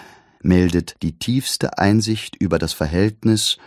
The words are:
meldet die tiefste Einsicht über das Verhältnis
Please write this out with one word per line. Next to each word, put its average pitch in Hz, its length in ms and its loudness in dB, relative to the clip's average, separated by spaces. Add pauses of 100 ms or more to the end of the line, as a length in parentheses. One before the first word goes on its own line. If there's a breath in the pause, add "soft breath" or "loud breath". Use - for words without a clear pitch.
(420 loud breath)
meldet 87 600 2
die 80 160 -4
tiefste - 580 -4
Einsicht 107 600 0
über 85 220 0
das 80 140 -4
Verhältnis 107 960 0